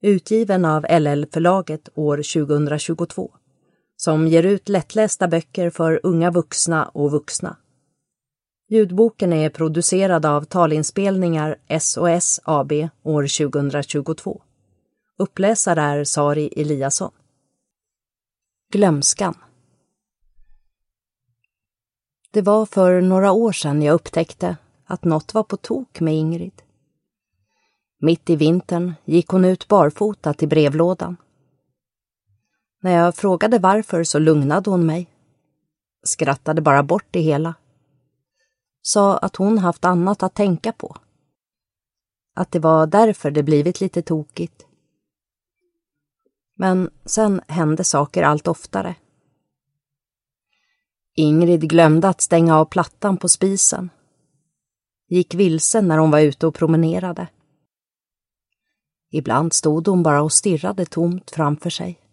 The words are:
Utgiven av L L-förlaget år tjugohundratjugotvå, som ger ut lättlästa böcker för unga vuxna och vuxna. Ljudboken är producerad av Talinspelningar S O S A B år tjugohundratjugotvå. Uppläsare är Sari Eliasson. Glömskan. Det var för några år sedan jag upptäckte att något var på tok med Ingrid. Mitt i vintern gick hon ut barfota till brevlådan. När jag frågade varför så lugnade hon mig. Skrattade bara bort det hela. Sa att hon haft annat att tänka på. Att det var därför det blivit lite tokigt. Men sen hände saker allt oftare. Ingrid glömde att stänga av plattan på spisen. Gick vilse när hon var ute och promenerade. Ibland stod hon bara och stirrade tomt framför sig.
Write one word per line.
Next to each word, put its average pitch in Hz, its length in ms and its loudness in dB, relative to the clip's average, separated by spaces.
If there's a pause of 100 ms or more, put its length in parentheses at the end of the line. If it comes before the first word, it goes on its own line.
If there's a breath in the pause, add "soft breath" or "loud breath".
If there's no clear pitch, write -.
Utgiven 202 600 0
av 156 240 0
L 160 180 4
L-förlaget 156 880 -2
år 147 280 -2
tjugohundratjugotvå, 151 1120 -4 (640)
som 160 320 0
ger 165 140 4
ut 190 260 0
lättlästa 202 600 -2
böcker 170 420 -4
för 160 320 -2
unga 170 280 0
vuxna 170 580 -2
och 147 220 -4
vuxna. 151 460 -6 (1120)
Ljudboken 208 640 2
är 156 180 0
producerad 165 760 0
av 147 180 0
Talinspelningar 165 1120 -2 (100)
S - 300 -4
O 175 100 -2
S 170 380 0
A 147 200 0
B 151 240 -2 (140)
år 151 240 -2
tjugohundratjugotvå. 143 1160 -4 (760)
Uppläsare 190 640 0
är 147 240 -2
Sari 147 520 -2
Eliasson. 147 560 -4 (1600)
Glömskan. 165 640 0 (3000)
Det 214 120 -2
var 208 240 2
för 180 340 2
några 185 320 4
år 220 200 2
sedan 151 300 -2
jag 151 120 4
upptäckte 170 640 -4 (280)
att - 200 -10
något 160 300 -2
var 220 80 0
på 208 140 -6
tok - 440 -8
med 160 140 0
Ingrid. 165 480 -6 (1400)
Mitt 160 300 -2
i 165 60 2
vintern 170 580 -2 (100)
gick 165 240 0
hon 185 160 2
ut 185 240 0
barfota 190 680 0
till 156 140 -4
brevlådan. 160 680 0 (1600)
När 185 120 -2
jag 170 220 4
frågade 208 440 2
varför 185 460 0
så 151 140 -2
lugnade 156 520 2
hon 175 160 2
mig. 165 240 -4 (920)
Skrattade 156 600 -4
bara 143 200 4
bort 165 280 -2
det 180 100 -2
hela. 160 340 -2 (1300)
Sa 196 340 2
att - 200 -6
hon 208 220 0
haft 180 260 -2
annat 180 380 0
att 190 120 -4
tänka 202 380 -2
på. - 240 -14 (1400)
Att - 180 -6
det 175 60 0
var 160 280 4
därför 202 440 2
det 147 120 0
blivit 151 380 0
lite 180 220 -4
tokigt. 160 640 -8 (1900)
Men 185 340 0 (140)
sen 202 440 0
hände 156 360 -2
saker 147 380 -2
allt 147 260 0
oftare. 175 480 -8 (2250)
Ingrid 156 560 2
glömde 165 380 4
att 185 120 -2
stänga 165 360 4
av 156 80 4
plattan 190 520 -4
på 175 120 -6
spisen. 190 600 -2 (1200)
Gick 175 260 0
vilse 180 480 2
när 160 160 2
hon 156 120 4
var 147 100 4
ute 151 260 2
och 160 80 0
promenerade. 165 760 0 (1800)
Ibland 147 420 -2
stod 160 360 0
hon 185 140 2
bara 147 200 2
och 156 100 -2
stirrade 185 540 -2
tomt 170 440 -4
framför 151 400 -4
sig. 175 300 -10 (120)